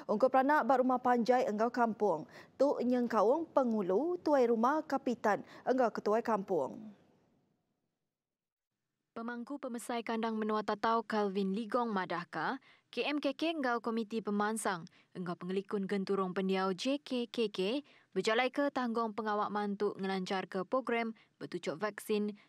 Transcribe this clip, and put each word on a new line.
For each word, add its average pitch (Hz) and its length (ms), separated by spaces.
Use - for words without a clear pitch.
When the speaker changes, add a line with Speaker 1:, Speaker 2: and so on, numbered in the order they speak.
Speaker 1:
untuk 214 240
peranah 277 320
bak 254 200
rumah 254 200
panjai 247 480
engkau 220 240
kampung. 208 560
Tu 277 160
nyengkaung 247 640
pengulu 233 720
tuai 277 240
rumah 240 400
kapitan 226 560
engkau 254 240
ketua 214 320
kampung. 190 560
Speaker 2:
Pemangku 240 400
Pemesai 233 480
Kandang 226 320
Menua 214 240
Tatau 220 400
Calvin 202 540
Ligong 233 340
Madahka, 180 720
K 233 160
M 294 80
K 277 160
K 320 240
engkau 247 240
Komiti 226 400
Pemansang, 208 640
engkau 175 160
Pengelikun 190 560
Genturong 190 480
Pendiau 190 400
J 277 240
K 240 240
K 226 240
K 208 320
berjalai 220 400
ke 285 180
tanggung 233 400
pengawak 214 400
mantuk 208 480
ngelancar 190 480
ke 185 160
program 233 480
bertujuk - 400
vaksin 208 560